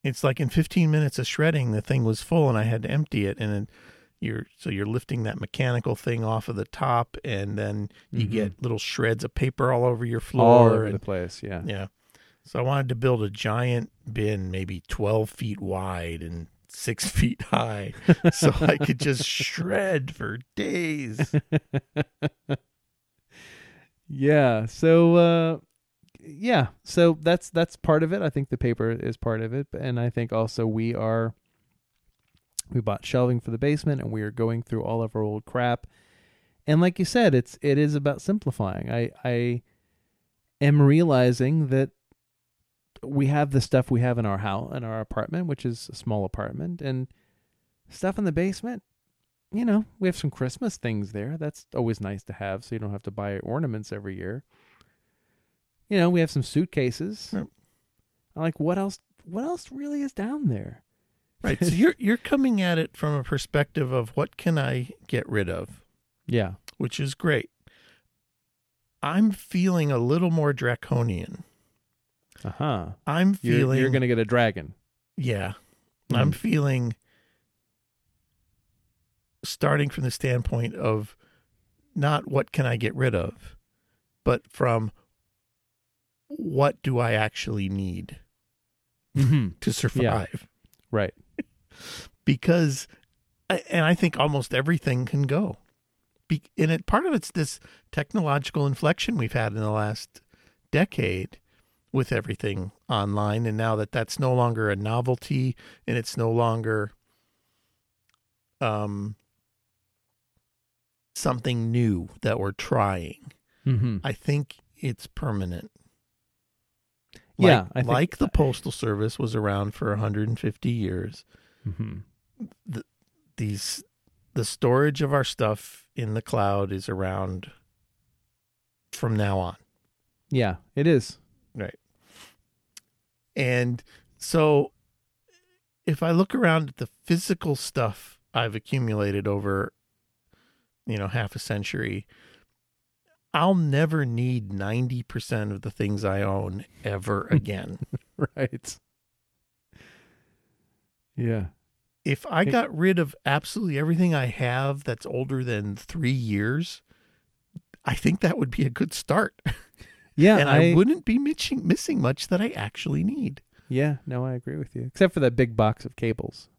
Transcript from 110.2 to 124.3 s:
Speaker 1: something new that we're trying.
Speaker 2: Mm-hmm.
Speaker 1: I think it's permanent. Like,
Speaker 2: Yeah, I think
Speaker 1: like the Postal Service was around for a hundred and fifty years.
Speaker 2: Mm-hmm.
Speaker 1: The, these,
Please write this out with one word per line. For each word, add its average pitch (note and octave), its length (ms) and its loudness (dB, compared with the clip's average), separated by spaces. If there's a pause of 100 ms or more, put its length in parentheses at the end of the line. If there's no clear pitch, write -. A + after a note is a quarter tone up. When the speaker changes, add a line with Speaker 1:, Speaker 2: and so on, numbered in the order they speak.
Speaker 1:
something A#2+ 560 -2
new A2 380 2 (120)
that A2 180 -2
we're G2 120 -2
trying. G2 800 -2 (340)
Speaker 2:
Mm-hmm. A#2 380 0
Speaker 1:
I C3+ 100 -4
think C#3+ 440 -4 (200)
it's - 300 -8
permanent. F#2+ 640 -6 (1700)
Like, F#3 120 6
Speaker 2:
Yeah, A2 240 6
I B2+ 60 -2
think B2 80 0
Speaker 1:
like C3 300 2
the C#4 100 0
Postal C3 440 0
Service G#2+ 460 -2
was A2+ 180 -2
around G2+ 380 0
for G#2 200 -4
a G#2 40 -2
hundred G#2+ 300 0
and A2+ 120 -2
fifty - 320 -4
years. G2 540 -4 (420)
Speaker 2:
Mm-hmm. G2 320 -8 (680)
Speaker 1:
The, B2 160 -10 (540)
these, - 460 -6 (500)